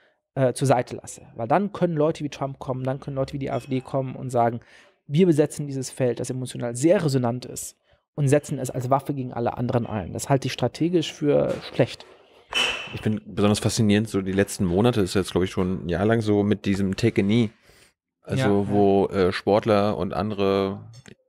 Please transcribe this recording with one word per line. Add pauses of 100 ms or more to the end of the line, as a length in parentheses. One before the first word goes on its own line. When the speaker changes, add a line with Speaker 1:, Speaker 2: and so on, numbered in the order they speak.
(360)
Speaker 1:
äh,
zur
Seite
lasse." (120)
Weil
dann
können
Leute
wie
Trump
kommen,
dann
können
Leute
wie
die
A
F
D
kommen
und
sagen, (460)
"Wir
besetzen
dieses
Feld,
das
emotional
sehr
resonant
ist, (420)
und
setzen
es
als
Waffe
gegen
alle
anderen
ein."
Das
halte
ich
strategisch
für (200)
schlecht. (880)
Speaker 2:
Ich
finde
besonders
faszinierend,
so
die
letzten
Monate,
ist
jetzt,
glaub
ich,
schon
ein
Jahr
lang
so
mit
diesem
Take
a
Knee. (720)
Also
Speaker 1:
Ja,
ja.
Speaker 2:
wo,
äh,
Sportler
und
andere, (500)